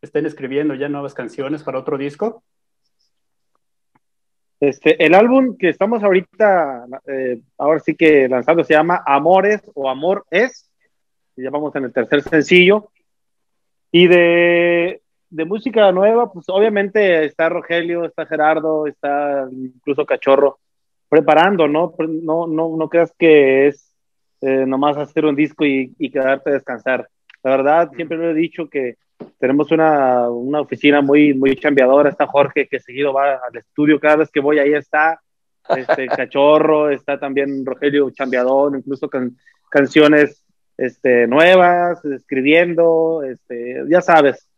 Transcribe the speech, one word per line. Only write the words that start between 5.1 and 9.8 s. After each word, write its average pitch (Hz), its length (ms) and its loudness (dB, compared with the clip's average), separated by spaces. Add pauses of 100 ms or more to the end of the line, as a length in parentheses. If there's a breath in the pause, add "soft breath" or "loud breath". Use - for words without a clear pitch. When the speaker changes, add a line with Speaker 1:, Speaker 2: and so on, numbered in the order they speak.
Speaker 2:
álbum 240 420 4
que 185 140 -2
estamos 208 320 -2
ahorita, 185 800 0 (220)
eh, 131 340 -6 (160)
ahora 151 240 0
sí 160 140 -4
que 151 340 4
lanzando 131 360 0
se 156 100 0
llama 170 320 0
Amores 185 560 2 (120)
o 135 140 -6